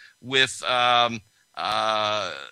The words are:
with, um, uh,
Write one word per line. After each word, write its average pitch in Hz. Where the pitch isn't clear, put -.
with, 131
um, 120
uh, 107